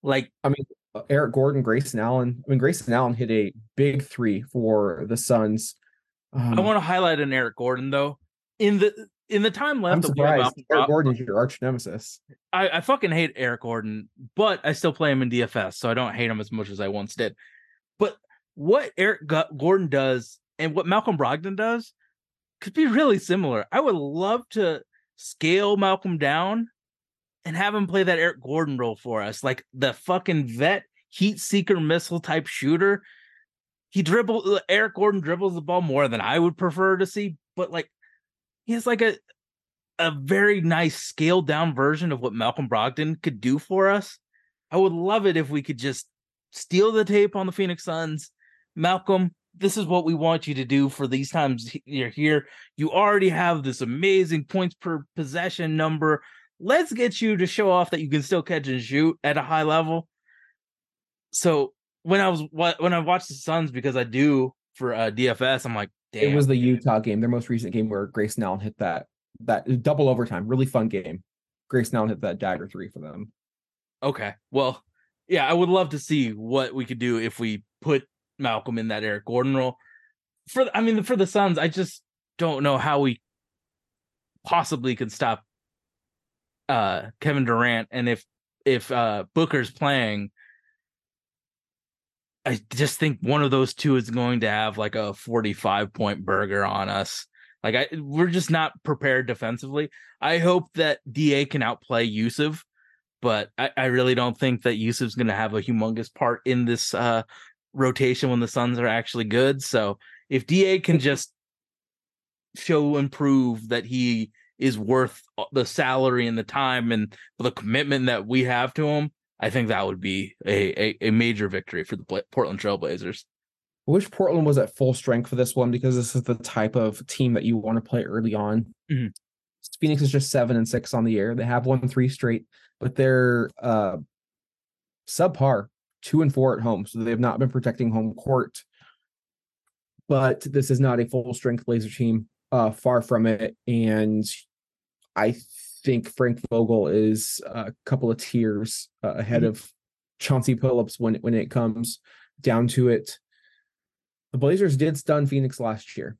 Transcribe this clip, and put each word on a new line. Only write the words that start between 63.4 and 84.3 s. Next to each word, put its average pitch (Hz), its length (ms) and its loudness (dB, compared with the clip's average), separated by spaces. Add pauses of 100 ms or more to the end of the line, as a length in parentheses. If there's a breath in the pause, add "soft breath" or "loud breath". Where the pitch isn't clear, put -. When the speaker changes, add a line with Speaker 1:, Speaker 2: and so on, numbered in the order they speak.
Speaker 1:
because 127 240 -4
I 123 80 0
do 131 500 2 (200)
for, 123 200 -4
uh, 113 160 0
D 120 200 2
F 117 120 -2
S, 127 240 0
I'm 117 100 -4
like, 104 140 -4 (240)
Speaker 2:
It 110 80 -2
Speaker 1:
"Damn." 143 140 2
Speaker 2:
was 143 120 4
the 135 80 4
Utah 123 440 2
game, 110 200 -2
their 117 100 0
most 120 200 -2
recent 113 240 -4
game 110 160 0
where 101 180 -4
Grayson 107 360 -4
Allen 95 180 -2
hit 104 160 -8
that, 85 300 -4 (340)
that 113 420 -2
double 147 240 2
overtime, 110 400 0
really 131 180 0
fun 120 220 0
game. 92 360 -6 (460)
Grayson 120 280 0
Allen 110 120 0
hit 90 120 -6
that 95 180 -6
dagger 95 280 -4
three 92 220 -14
for - 100 -20
them. 85 320 -16 (720)
Speaker 1:
Okay. 117 340 -6 (160)
Well, 131 300 -2 (460)
yeah, 151 200 2
I 151 60 2
would 175 160 2
love 180 200 2
to 147 100 -8
see 139 300 0
what 113 440 -2
we 131 120 -6
could 117 140 -8
do 120 180 0
if 113 220 -4
we 107 240 -4 (180)
put 135 260 0 (320)
Malcolm 117 380 -4
in 113 100 -4
that 107 160 -4
Eric 104 220 -4
Gordon 131 320 0
role. 127 200 -2 (720 soft breath)
For 254 180 2
the, 220 120 -4
I 220 40 2
mean, 220 220 2
for 247 140 0
the 190 100 2
Suns, 190 300 2
I 156 100 0
just 180 340 -4 (360)
don't 151 260 -2
know 143 140 4
how 143 220 2
we 131 220 0 (1200)